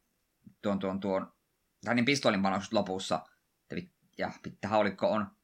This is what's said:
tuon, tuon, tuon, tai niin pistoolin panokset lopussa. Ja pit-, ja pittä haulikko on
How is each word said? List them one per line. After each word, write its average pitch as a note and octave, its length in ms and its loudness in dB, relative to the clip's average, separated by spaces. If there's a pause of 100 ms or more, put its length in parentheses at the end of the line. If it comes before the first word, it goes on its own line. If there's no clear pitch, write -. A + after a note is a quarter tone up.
(640)
tuon, G2+ 160 0
tuon, F#2+ 220 -4
tuon, F#2+ 320 -2 (520)
tai A2+ 100 2
niin B2 100 2
pistoolin B2 380 2
panokset G2 300 0
lopussa. F#2 540 0 (440)
Ja D#2 60 -8
pit-, F2 180 -10 (240)
ja - 120 -4 (120)
pittä - 260 -10
haulikko G#2 420 2
on G#2 160 0 (180)